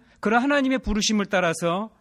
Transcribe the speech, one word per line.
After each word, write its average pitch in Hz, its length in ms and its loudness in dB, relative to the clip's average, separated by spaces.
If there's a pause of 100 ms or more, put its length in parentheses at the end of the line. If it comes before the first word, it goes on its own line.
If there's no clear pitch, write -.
(200)
그런 226 200 2
하나님의 262 380 0
부르심을 208 480 0
따라서 180 640 0 (100)